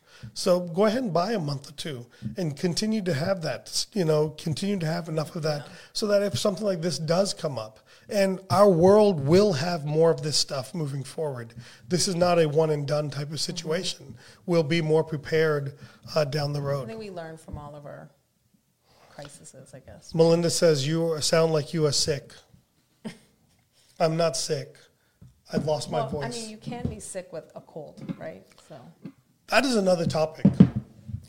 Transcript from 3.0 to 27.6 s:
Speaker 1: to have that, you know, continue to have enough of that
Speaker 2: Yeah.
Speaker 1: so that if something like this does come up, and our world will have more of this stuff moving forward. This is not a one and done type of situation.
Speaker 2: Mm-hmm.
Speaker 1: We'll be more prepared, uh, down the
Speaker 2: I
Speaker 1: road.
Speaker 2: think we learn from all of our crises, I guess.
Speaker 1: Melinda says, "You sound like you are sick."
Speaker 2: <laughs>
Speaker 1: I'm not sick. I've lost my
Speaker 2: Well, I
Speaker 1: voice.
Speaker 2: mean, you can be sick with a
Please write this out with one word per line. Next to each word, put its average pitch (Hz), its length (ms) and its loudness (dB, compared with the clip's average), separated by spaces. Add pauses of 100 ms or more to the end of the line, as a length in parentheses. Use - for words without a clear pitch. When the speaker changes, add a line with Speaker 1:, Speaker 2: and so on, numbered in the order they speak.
Speaker 1:
to 175 100 -2
have 175 300 -2
that, - 500 -6
you 190 120 0
know, 151 240 2
continue 190 500 -4
to 160 60 -4
have 165 240 -4
enough 156 260 -6
of 156 80 -6
that 147 240 -4
Speaker 2:
Yeah. - 60 -20 (200)
Speaker 1:
so 214 140 -4
that 202 160 2
if 202 140 -2
something 208 280 -2
like 185 160 -2
this 160 180 -2
does 165 340 0
come 139 260 -6
up, 110 200 -12 (300)
and 196 400 2
our 202 200 8
world 190 560 6
will 185 280 6
have 147 320 -2
more 160 260 6
of 143 100 0
this 147 160 -2
stuff 139 380 -4
moving 143 280 -4
forward. 127 500 -8 (340)
This 180 220 2
is 180 60 -2
not 175 240 4
a 156 100 6
one 156 200 2
and 147 160 -2
done 147 240 -2
type 143 220 -8
of 151 80 -8
situation. 170 680 -6
Speaker 2:
Mm-hmm. - 400 -20
Speaker 1:
We'll 170 160 4
be 165 180 0
more 156 220 2
prepared, 156 760 -2 (360)
uh, 151 120 2
down 147 260 -4
the 143 80 -4
Speaker 2:
I 143 40 -4
Speaker 1:
road. 139 240 -4
Speaker 2:
think 226 120 -12
we 214 120 -12
learn 160 260 -14
from - 200 -16
all 147 180 -16
of 147 100 -20
our 147 240 -16 (1000)
crises, 147 460 -20 (180)
I 131 60 -20
guess. - 340 -18
Speaker 1:
Melinda 165 360 4
says, 151 380 2
"You 160 340 -2
sound 165 320 2
like 147 200 -2
you 156 120 0
are 143 80 0
sick." - 400 -4 (720)
Speaker 2:
<laughs> 220 60 -12 (880)
Speaker 1:
I'm 160 180 0
not 165 180 0
sick. 139 400 -6 (760)
I've - 120 -2
lost 151 260 -4
my 160 80 -2
Speaker 2:
Well, 135 80 -2 (160)
I - 40 -6
Speaker 1:
voice. 233 140 -8
Speaker 2:
mean, 220 80 -12
you 214 80 -16
can 240 300 -8
be 220 120 -10
sick - 340 -14
with - 220 -14
a 156 60 -14